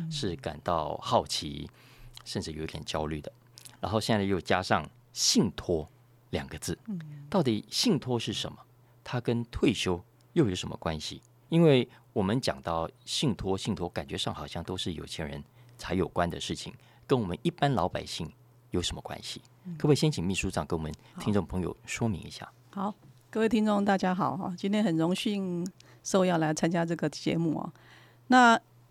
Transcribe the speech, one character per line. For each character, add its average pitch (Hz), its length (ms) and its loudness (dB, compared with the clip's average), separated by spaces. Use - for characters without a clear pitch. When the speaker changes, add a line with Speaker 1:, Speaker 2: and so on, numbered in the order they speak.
Speaker 1:
是 113 280 -4
感 76 260 -8
到 80 360 0
好 110 280 2
奇， 76 420 -6
Speaker 2:
嗯。 - 60 -20
Speaker 1:
甚 - 180 -4
至 80 120 -8
有 78 100 -8
一 80 40 -4
点 78 180 -10
焦 78 200 -2
虑 78 140 -4
的。 - 100 -12
然 90 100 -4
后 110 80 2
现 110 180 2
在 101 60 2
又 98 160 2
加 92 240 2
上 80 260 0
信 - 400 2
托 78 340 -2
两 73 180 -4
个 82 120 -12
字， - 280 -6
Speaker 2:
嗯。 202 100 -6
Speaker 1:
到 175 140 4
底 113 260 0
信 196 300 2
托 123 180 -2
是 110 140 -4
什 - 180 -4
么？ - 80 -14
它 - 160 -6
跟 117 260 0
退 - 280 2
休 90 280 -2
又 151 160 4
有 92 80 0
什 - 100 -6
么 - 120 -8
关 80 200 -2
系？ - 240 -10
因 165 120 4
为 135 260 8
我 107 100 2
们 110 180 2
讲 69 200 -2
到 82 280 -2
信 120 300 0
托， 95 200 -2
信 98 200 -2
托 87 140 -4
感 80 180 -6
觉 90 100 -6
上 - 160 -4
好 73 140 -10
像 - 160 -8
都 92 120 -6
是 92 180 -4
有 78 120 -10
钱 80 220 -8
人 71 160 -8
才 - 160 -8
有 90 140 2
关 87 200 0
的 82 120 -6
事 82 160 -6
情， - 180 -10
跟 131 140 4
我 113 40 0
们 87 200 -4
一 170 80 0
般 143 220 2
老 92 140 4
百 80 160 -6
姓 78 280 -8
有 90 100 0
什 82 140 -2
么 - 60 -10
关 - 200 -10
系？ - 180 -12
Speaker 2:
嗯。 175 120 -10
Speaker 1:
可 - 40 -16
不 151 60 4
可 147 60 8
以 - 20 6
先 156 160 4
请 85 140 -2
秘 95 80 0
书 95 160 -2
长 82 160 -2
跟 85 120 -2
我 80 40 -6
们 78 100 -4
听 107 120 0
众 101 140 2
朋 92 160 -4
友 80 140 -4
说 - 220 -2
明 92 160 -2
一 - 60 -12
下？ - 220 -14
Speaker 2:
好。 196 140 -6
好， 208 100 -6
各 220 100 -2
位 226 100 4
听 214 140 4
众 208 220 4
大 202 100 4
家 185 200 2
好 139 200 0
哈！ 185 220 -6
今 196 140 -2
天 214 120 4
很 165 140 4
荣 165 160 4
幸 190 540 -2
受 190 220 4
邀 175 140 4
来 156 140 2
参 165 160 0
加 170 140 2
这 165 120 -2
个 160 120 0
节 147 300 -2
目 165 220 0
啊。 - 120 -8
那 247 320 8